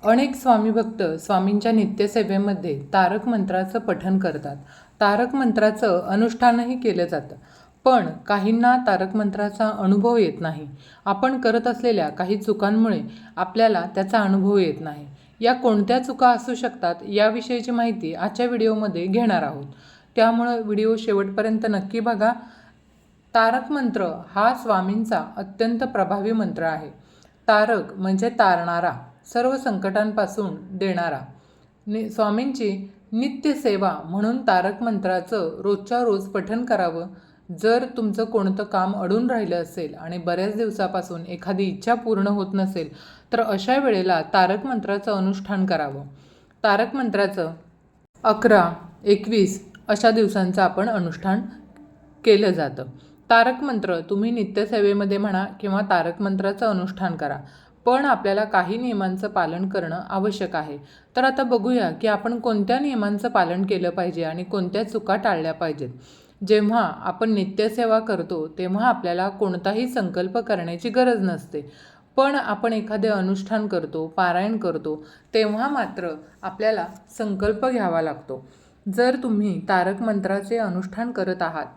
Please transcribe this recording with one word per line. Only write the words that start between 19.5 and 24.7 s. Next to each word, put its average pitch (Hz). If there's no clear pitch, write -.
त्यामुळं 233
व्हिडिओ 214
शेवटपर्यंत 214
नक्की 196
बघा. 220
तारक 233
मंत्र 233
हा 220
स्वामींचा 214